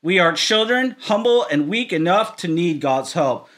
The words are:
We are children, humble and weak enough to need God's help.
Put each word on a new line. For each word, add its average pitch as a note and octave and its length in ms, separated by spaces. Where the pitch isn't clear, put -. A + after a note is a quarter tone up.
We F3+ 180
are E3+ 140
children, A3 680
humble A#3 440
and D3 240
weak A#3 240
enough F3+ 440
to F3+ 120
need D#3+ 320
God's C3+ 320
help. C3+ 460